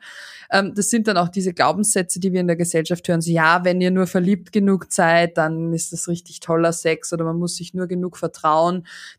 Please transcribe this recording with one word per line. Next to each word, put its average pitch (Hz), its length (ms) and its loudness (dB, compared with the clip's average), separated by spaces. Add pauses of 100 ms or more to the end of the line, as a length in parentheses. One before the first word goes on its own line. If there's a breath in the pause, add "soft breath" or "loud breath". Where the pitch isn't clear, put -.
(520 loud breath)
Ähm, 196 240 0
das 202 160 0
sind 220 160 2
dann 196 100 2
auch 175 120 2
diese 185 240 -2
Glaubenssätze, 180 640 0
die 185 140 -2
wir 185 80 0
in 180 60 0
der 170 80 2
Gesellschaft 170 520 -2
hören, 165 140 2
so, 170 100 -4
ja, 165 340 4
wenn 185 160 2
ihr 180 80 2
nur 185 160 2
verliebt 180 460 0
genug 196 380 2
seid, 170 500 2
dann 160 340 -2
ist 165 180 -6
das 175 160 -8
richtig - 320 -8
toller 165 320 2
Sex, 160 420 -4
oder 165 120 -2
man 165 120 -2
muss 175 180 -4
sich 170 180 -12
nur 185 140 -4
genug 180 280 -4
vertrauen, 165 720 0 (340 loud breath)